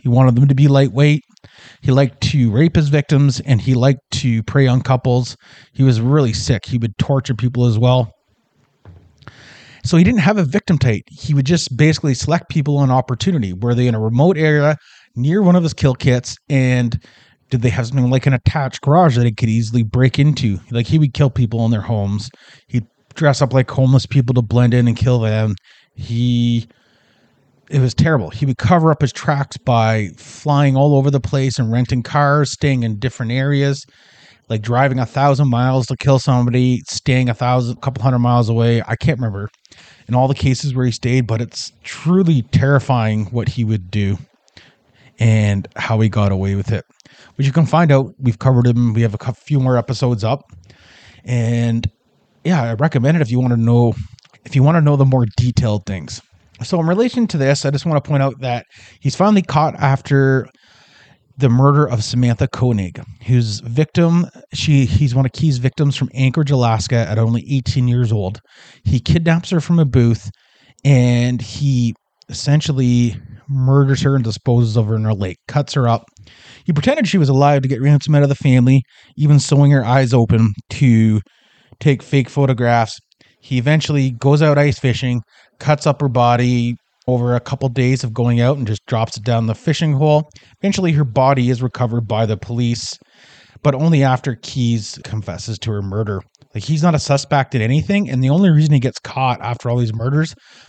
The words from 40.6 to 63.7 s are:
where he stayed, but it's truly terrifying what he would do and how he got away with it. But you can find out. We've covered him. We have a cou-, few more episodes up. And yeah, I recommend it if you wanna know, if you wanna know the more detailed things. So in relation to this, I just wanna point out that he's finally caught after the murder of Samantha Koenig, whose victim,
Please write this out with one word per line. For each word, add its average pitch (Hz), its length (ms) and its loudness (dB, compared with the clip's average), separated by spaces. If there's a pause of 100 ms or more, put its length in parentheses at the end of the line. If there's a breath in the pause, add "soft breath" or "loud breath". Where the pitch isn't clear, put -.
where 127 120 -2
he 120 60 0
stayed, 123 340 -2
but 110 160 -4
it's - 300 -12 (100)
truly 165 600 0
terrifying 120 840 0
what 113 220 -4
he 120 160 -4
would 101 260 -4
do 98 260 -2 (1000 soft breath)
and 107 580 0
how 110 240 -2
he 110 80 2
got 101 240 0
away 98 220 -2
with 98 180 -4
it. 92 120 -6 (520 loud breath)
But 139 80 -2
you 139 80 0
can 165 140 2
find 160 260 2
out. 135 260 0
We've 123 200 -2
covered 123 280 2
him. 120 280 2
We 117 80 0
have 110 100 -2
a 107 60 -8
cou-, 127 140 -6
few 143 280 -4
more 127 160 0
episodes 117 480 -2
up. 135 160 -4 (840 loud breath)
And 117 600 -2 (580)
yeah, 160 180 0
I 117 120 -4
recommend 143 440 0
it - 20 0
if 117 100 -2
you 123 100 0
wanna 123 180 0
know, 117 340 2 (540)
if - 100 -8
you 131 60 4
wanna 160 180 4
know 147 160 2
the 139 80 2
more 127 220 2 (100)
detailed 117 480 0
things. 90 380 -10 (400)
So 170 180 -4
in 160 60 -2
relation 233 420 0
to 165 100 -4
this, 139 260 0
I 139 60 -2
just 143 140 -4
wanna 151 160 0
point 139 220 -2
out 135 180 -4
that 123 240 -6 (360 loud breath)
he's 139 140 -4
finally 196 280 2
caught 156 340 0
after 135 720 0 (880 soft breath)
the 135 120 0
murder 139 400 4
of 113 140 -4
Samantha 123 460 -2
Koenig, 107 520 -4 (240)
whose 117 360 0
victim, 165 640 0 (260)